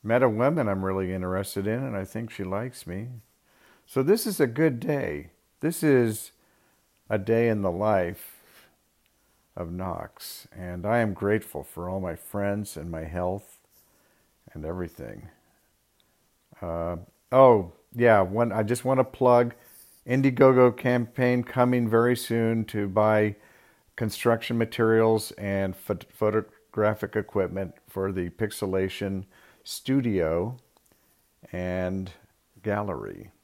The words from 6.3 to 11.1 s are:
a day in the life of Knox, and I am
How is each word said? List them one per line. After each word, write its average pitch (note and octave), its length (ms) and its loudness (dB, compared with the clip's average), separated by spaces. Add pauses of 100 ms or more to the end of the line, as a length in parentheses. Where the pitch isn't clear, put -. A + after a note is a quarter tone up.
a G#2+ 80 0
day A2+ 320 2
in G#2+ 100 0
the F#2+ 100 0
life F#2+ 680 -2 (1160)
of E2+ 160 -10
Knox, - 760 -10 (100)
and F2+ 300 -10
I A#2 140 2
am G#2+ 120 0